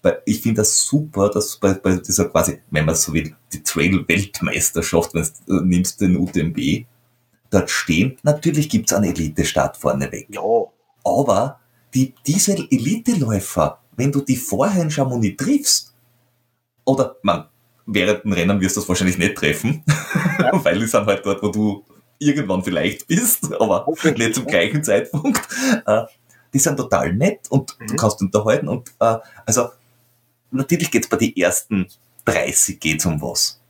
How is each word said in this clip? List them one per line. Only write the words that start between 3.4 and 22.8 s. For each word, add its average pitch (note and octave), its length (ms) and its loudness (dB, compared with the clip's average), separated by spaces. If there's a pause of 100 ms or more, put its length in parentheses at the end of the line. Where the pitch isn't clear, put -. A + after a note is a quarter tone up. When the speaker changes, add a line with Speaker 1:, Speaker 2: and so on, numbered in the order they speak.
Speaker 1:
die D2 80 -12
Trail-Weltmeisterschaft, - 1500 0
wenn E2 140 -2 (180)
du F2+ 180 0
nimmst F2+ 380 2
den F#2 160 4
U F#2 80 0
T F2+ 140 -2
M D#2 140 -2
B, D2 320 -2 (680)
dort F#2+ 180 2
stehen, - 540 0
natürlich D3+ 440 0
gibt's - 260 0
einen F#2+ 180 0
Elite-Start D2+ 680 -2
vorneweg. C#2 520 -4
Speaker 2:
Ja. - 120 -10 (600)
Speaker 1:
Aber B2 560 2 (340)
die, C3 220 0 (100)
diese G3 280 2
Elite-Läufer, C3 1200 0 (180)
wenn C#3 160 0
du C#3+ 100 0
die B2+ 160 0
vorher F3 440 0
in D#3 80 0
Chamonix B2+ 560 -2
triffst, - 480 0 (880)
oder, C3+ 380 0
man, F2 240 -2 (400)
während G2+ 380 0
dem G#2 100 -2
Rennen F#2 260 0
wirst F#2 180 0
du - 20 -2
das - 100 -8
wahrscheinlich F2+ 300 0
nicht F2 160 0
treffen, A2+ 480 -2 (560)
Speaker 2:
Ja. C#3+ 120 2
Speaker 1:
<laughs> F3+ 140 0
weil F2 140 2
die A2+ 80 -2
sind G#2+ 180 0
halt G2+ 180 0
dort, G2 200 -4
wo G#2+ 60 0
du G#2 360 -2 (320)
irgendwann A2 460 0
vielleicht E2+ 420 -4